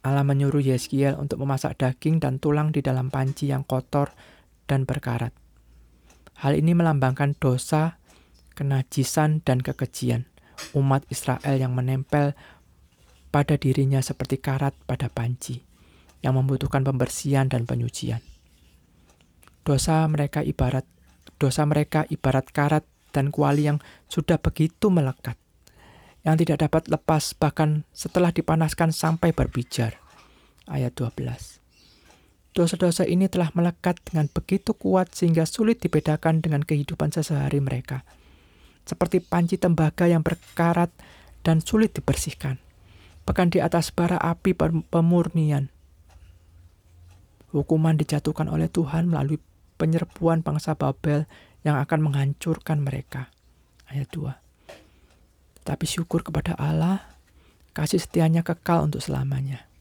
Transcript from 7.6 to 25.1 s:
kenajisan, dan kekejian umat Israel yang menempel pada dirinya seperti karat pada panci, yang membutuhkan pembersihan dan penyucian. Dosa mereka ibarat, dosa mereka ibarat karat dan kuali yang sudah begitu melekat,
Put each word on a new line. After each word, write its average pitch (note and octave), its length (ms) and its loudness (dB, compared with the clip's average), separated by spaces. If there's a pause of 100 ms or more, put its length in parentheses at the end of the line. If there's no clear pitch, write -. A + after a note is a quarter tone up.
kenajisan, C#3+ 880 0
dan B2+ 160 2
kekejian B2 640 -4 (480)
umat C3+ 400 2
Israel C3+ 480 -2
yang B2 160 -2
menempel C3+ 560 0 (960)
pada C#3+ 320 2
dirinya C3+ 400 2
seperti - 400 -4
karat C#3 320 -2 (160)
pada B2+ 240 -4
panci, B2 480 -6 (640)
yang C3 120 2
membutuhkan C3+ 440 0
pembersihan C3 680 0
dan A#2+ 200 -2
penyucian. A#2+ 560 -4 (1400)
Dosa D#3+ 440 2
mereka D3+ 320 -2
ibarat, C3+ 480 -2 (480)
dosa D3 320 2
mereka D3+ 400 0
ibarat C3+ 400 0
karat D3+ 360 2 (280)
dan C#3 160 0
kuali D3 400 2
yang D3 120 0 (280)
sudah E3 320 0
begitu - 480 0
melekat, C#3 480 0 (880)